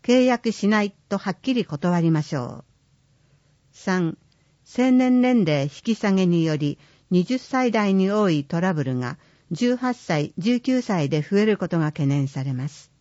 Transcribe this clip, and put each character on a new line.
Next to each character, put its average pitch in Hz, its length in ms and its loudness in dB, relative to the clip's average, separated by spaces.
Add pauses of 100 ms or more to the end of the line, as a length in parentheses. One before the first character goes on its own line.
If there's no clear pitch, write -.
契 254 220 4
約 240 280 0
し - 160 -2
な 214 140 2
い 208 120 -4 (140)
と 208 80 -4
は 196 140 -6
っ 170 100 -8
き 262 140 -2
り 226 100 0
断 175 360 -2
り 165 100 2
ま 156 120 2
し 156 140 -8
ょ 123 80 -4
う。 123 200 -14 (1080)
三、 185 460 -4 (460)
成 254 260 0
年 254 300 4
年 247 240 2
齢 147 200 0
引 147 40 -4 (140)
き 226 120 -2
下 202 180 0
げ 190 140 2
に 170 180 2
よ 156 120 0
り、 147 220 -4 (320)
二 180 140 2
十 254 140 -4
歳 254 320 -2
代 208 240 0
に 190 160 2
多 208 200 2
い 147 140 0
ト 165 160 -4
ラ 185 140 0
ブ 151 100 -2
ル 131 140 -2
が、 127 200 -6 (320)
十 240 260 0
八 247 180 -4
歳、 151 440 -4
十 233 220 0
九 254 220 0
歳 170 260 -2
で 151 120 0
増 196 180 -2
え 208 80 2
る 214 100 2
こ 185 120 -6
と 170 100 -2
が 160 80 0
懸 151 200 -2
念 139 200 0
さ 135 160 -8
れ 135 100 -4
ま 127 160 -6
す。 - 220 -18 (100)